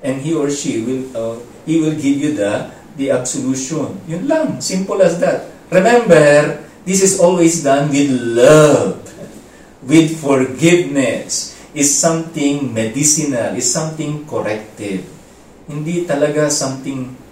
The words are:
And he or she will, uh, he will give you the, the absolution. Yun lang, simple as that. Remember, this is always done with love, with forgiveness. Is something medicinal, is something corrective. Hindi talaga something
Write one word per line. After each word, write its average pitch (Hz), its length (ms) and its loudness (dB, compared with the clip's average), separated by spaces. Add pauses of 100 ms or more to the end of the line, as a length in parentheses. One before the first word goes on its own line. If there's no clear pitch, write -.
And 135 160 -4
he 160 160 -2
or 143 160 0
she 120 320 -4
will, 127 200 -4 (120)
uh, 113 240 -6 (240)
he 160 160 0
will 156 160 0
give 139 240 0
you 151 160 -2
the, 101 320 -2 (320)
the 135 160 0
absolution. 131 960 -4
Yun 185 180 -6
lang, 320 320 0
simple 190 400 -4
as 175 240 4
that. - 240 -2 (240)
Remember, 170 880 6 (240)
this 190 160 0
is 185 240 2
always 170 400 2
done 139 240 2
with 139 240 2
love, 127 880 4 (880)
with 156 320 4
forgiveness. 139 1400 0 (140)
Is 143 160 -2
something 143 880 -2
medicinal, 120 800 -2
is - 160 -4
something 156 560 -6
corrective. 104 800 -8 (640)
Hindi 160 320 -6
talaga 151 480 0
something 131 640 -6 (160)